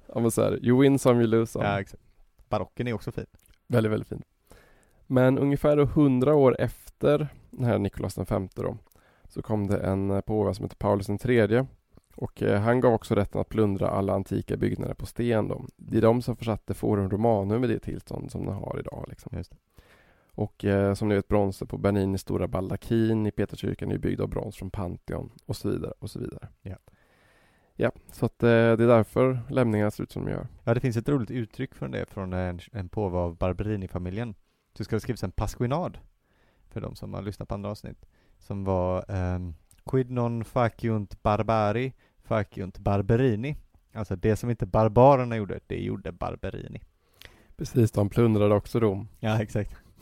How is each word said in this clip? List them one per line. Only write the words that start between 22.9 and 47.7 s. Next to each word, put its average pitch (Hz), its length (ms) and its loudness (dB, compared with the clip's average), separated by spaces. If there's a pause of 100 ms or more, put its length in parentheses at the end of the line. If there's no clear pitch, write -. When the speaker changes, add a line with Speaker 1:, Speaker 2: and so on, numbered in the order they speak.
Speaker 1:
i 104 40 0
Peterskyrkan 98 580 -4
är 98 40 -2
ju 101 60 -2
byggd 98 220 -2
av 101 80 -2
brons - 280 -8
från 95 140 -10
Pantheon - 600 -8 (160)
och - 100 -6
så - 140 -6
vidare - 280 -6
och - 120 -12
så - 80 -14
vidare. - 300 -12 (140)
Speaker 2:
Ja. 98 140 -12 (1000)
Speaker 1:
Ja, 117 180 -2 (180)
så - 160 -4
att, - 160 -4
eh, 120 60 6
det 113 360 6
är - 20 6
därför 123 540 4 (100)
lämningarna 110 400 2
ser - 120 -8
ut 95 100 -8
som 95 120 -6
de 98 60 -4
gör. - 160 -6 (180)
Speaker 2:
Ja, 117 100 2
det 120 60 0
finns 123 160 -2
ett 113 120 -2
roligt 135 220 0
uttryck 123 440 -8
från 135 160 -10
det, 101 160 -6
från 92 260 -10
en, 90 280 -6 (120)
en 95 160 -10
påve 90 300 -4
av 85 180 -4
Barberini-familjen. 95 960 -4 (400)
Så 110 100 -10
ska 113 120 -4
det 104 40 0
skrivas - 240 -6
en 95 60 -6
pasquinad, 123 680 -4 (680)
för - 120 -10
de - 140 -10
som 101 200 -12
har 95 80 -8
lyssnat 98 260 -10
på 104 60 -8
andra 101 160 -8
avsnitt, - 360 -14 (320)
som 98 260 -8
var, 92 440 0
ehm, 90 460 -4 (320)
"Quid 131 240 0
non 117 340 -2
faciunt 113 800 -2
barbari, 107 720 0 (300)
faciunt 98 560 -4
Barberini." 110 800 0 (360)
Alltså, 104 240 -6
det 107 200 2
som 120 140 -4
inte 110 160 -2
barbarerna 117 720 6
gjorde, 101 300 -6
det 95 160 -6
gjorde 101 300 -6
Barberini. 90 680 -10 (760)
Speaker 1:
Precis, 120 360 2